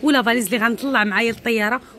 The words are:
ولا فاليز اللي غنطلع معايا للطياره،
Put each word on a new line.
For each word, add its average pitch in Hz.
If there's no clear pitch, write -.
ولا 277
فاليز 233
اللي 208
غنطلع 233
معايا 214
للطياره، 226